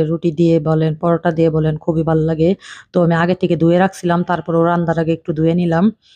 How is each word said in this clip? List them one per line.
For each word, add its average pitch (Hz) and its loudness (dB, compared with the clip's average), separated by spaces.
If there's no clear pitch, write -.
রুটি 165 -2
দিয়ে 165 2
বলেন, 160 0
পরোটা 170 -2
দিয়ে 165 2
বলেন, 156 0
খুবই 160 -4
ভালো 160 0
লাগে। 160 0
তো - -6
আমি 170 2
আগে 175 0
থেকে 180 -2
ধুয়ে 165 2
রাখছিলাম, 180 0
তারপরেও 165 -2
রান্নার 170 0
আগে 165 0
একটু 160 -6
ধুয়ে 160 0
নিলাম। 170 0